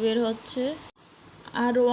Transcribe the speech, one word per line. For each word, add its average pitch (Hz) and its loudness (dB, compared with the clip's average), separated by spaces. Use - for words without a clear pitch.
বের 220 2
হচ্ছে, 226 -4
আর 240 2